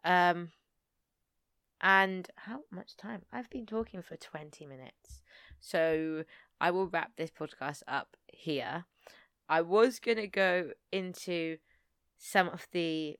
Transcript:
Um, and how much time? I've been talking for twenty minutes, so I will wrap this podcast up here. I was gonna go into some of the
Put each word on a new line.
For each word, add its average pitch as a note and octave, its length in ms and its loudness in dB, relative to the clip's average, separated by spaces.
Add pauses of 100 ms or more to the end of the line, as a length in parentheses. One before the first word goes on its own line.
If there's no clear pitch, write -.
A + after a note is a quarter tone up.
Um, F3 460 4 (1300)
and F#3+ 540 4
how A#3+ 240 -14 (100)
much - 260 -14
time? G#3+ 340 -12
I've A#3+ 200 -10
been A#3 160 -10
talking A3 340 -6
for D#3+ 160 -14
twenty D3+ 480 -14
minutes, - 560 -18 (400)
so D#3+ 640 0 (360)
I F3 100 4
will F#3 160 0
wrap E3+ 300 -4
this E3 140 -6
podcast D3 580 -8
up - 280 -4 (120)
here. D#3 560 -6 (640)
I D#3+ 140 4
was G#3+ 360 4
gonna A3 300 -2
go F3+ 420 2 (220)
into F3+ 680 -4 (580)
some F#3 320 2
of - 240 -12
the D#3+ 480 -2